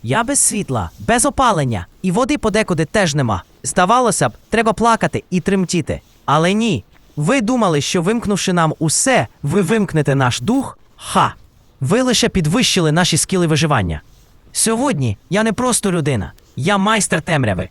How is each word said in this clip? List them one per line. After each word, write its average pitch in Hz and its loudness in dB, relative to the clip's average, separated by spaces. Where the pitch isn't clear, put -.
Я 135 -2
без 269 -2
світла, 131 -2
без 226 0
опалення, 151 0
і 185 0
води 247 0
подекуди 202 0
теж 180 0
нема. 117 -2
Здавалося 202 2
б, - -4
треба 220 0
плакати 220 0
і 180 0
тремтіти. 185 -2
Але 160 2
ні. 208 0
Ви 202 2
думали, 208 2
що 175 -2
вимкнувши 202 -2
нам 165 2
усе, 160 0
ви 170 0
вимкнете 160 0
наш 127 0
дух? 226 -2
Ха! - -2
Ви 175 0
лише 240 0
підвищили 170 0
наші 165 2
скіли 175 0
виживання. 131 0
Сьогодні 214 -2
я 202 2
не 220 0
просто 233 -2
людина. 135 -2
Я 196 0
майстер 190 0
темряви 107 -2